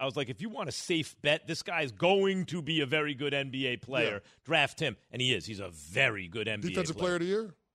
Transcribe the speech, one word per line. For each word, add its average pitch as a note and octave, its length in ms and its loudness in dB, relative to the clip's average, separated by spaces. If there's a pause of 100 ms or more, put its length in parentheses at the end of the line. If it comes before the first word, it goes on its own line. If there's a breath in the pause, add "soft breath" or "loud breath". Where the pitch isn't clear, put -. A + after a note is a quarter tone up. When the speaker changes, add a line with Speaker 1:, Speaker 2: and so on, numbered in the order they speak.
Speaker 1:
I C3 40 -2
was C3+ 120 -4
like, C#3 120 -2
if G#2+ 120 -10
you G#3 80 -6
want A3 200 -6
a A#2 40 -6
safe - 500 -2
bet, D#3 240 2
this - 160 -4
guy's D#3+ 300 -2
going F#3+ 540 4
to F3 140 -4
be D#3 200 0
a C#3 60 2
very D3 280 0
good C#3 180 -2
N C#3 180 0
B C3+ 160 -2
A B2 100 0
player. A#2+ 380 0
Speaker 2:
Yeah. G2+ 40 -4 (260 soft breath)
Speaker 1:
Draft D3 360 2
him. C3 160 0 (160 soft breath)
And B2 100 -2
he B2+ 100 4
is. F2 140 0
He's G#2+ 140 -8
a F#2+ 100 -8
very F#2 560 0
good G#2 220 -4
N G#2+ 120 -2
B C3 60 -4
A F#3 40 0
Speaker 2:
Defensive F3+ 280 0
Speaker 1:
player. F3+ 120 2
Speaker 2:
player F3+ 40 2
of E3+ 60 0
the E3+ 60 0
year? G3+ 280 -2 (200)